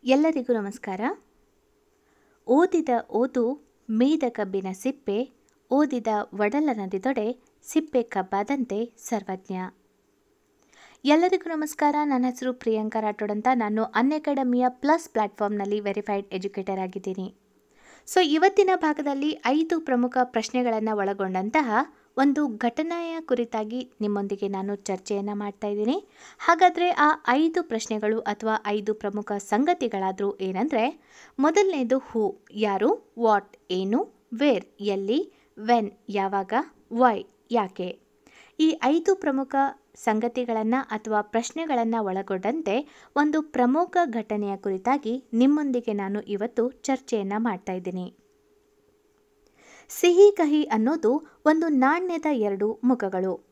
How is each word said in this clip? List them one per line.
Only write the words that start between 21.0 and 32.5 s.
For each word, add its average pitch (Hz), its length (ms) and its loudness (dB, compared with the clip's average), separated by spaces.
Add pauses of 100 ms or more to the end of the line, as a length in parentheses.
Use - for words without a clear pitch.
ಒಂದು 285 300 2
ಘಟನೆಯ 320 760 -4
ಕುರಿತಾಗಿ 240 680 -4 (100)
ನಿಮ್ಮೊಂದಿಗೆ 202 460 -4
ನಾನು 196 280 -4
ಚರ್ಚೆಯನ್ನ 202 580 -6
ಮಾಡ್ತಾ 202 340 -8
ಇದ್ದೀನಿ. 214 400 -2 (320)
ಹಾಗಾದ್ರೆ, 349 500 4
ಆ 302 220 2 (180)
ಐದು 320 340 2
ಪ್ರಶ್ನೆಗಳು 220 560 -2
ಅಥವಾ 220 460 -4
ಐದು 208 280 -2
ಪ್ರಮುಖ 208 380 -6
ಸಂಗತಿಗಳಾದ್ರೂ 202 1120 0
ಏನಂದ್ರೆ, 220 600 -2 (380)
ಮೊದಲನೇದು 294 600 2
ಹೂ, 214 360 -2 (160)